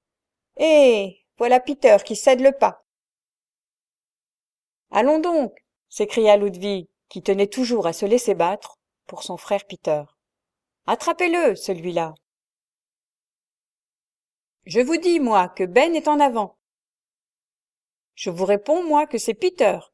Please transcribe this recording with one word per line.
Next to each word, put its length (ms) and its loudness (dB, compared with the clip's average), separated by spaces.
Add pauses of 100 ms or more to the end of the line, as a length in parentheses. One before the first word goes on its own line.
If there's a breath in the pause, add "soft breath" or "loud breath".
(580)
Et 680 4 (140)
voilà 220 2
Peter 440 4
qui 120 -10
cède 260 2
le 100 6
pas. « 320 -2 (2000)
Allons 280 2
donc !» 440 -4 (240)
s'écria 480 2
Ludwig, 540 -4 (200)
qui 120 -14
tenait 260 0
toujours 380 -4
à 80 -2
se 140 -6
laisser 260 0
battre 460 -4 (260)
pour 160 -18
son 160 -12
frère 300 -6
Peter. 360 -6 (840)
Attrapez-le, 680 -2
celui-là. 600 -8 (2500)
Je 140 -2
vous 180 0
dis, 220 0
moi, 280 2
que 160 -8
Ben 320 2
est 120 -4
en 120 2
avant. 380 0 (1600)
Je 160 -10
vous 140 -6
réponds, 380 -2
moi, 220 0
que 140 -8
c'est 160 -6
Peter, 440 -2 (140)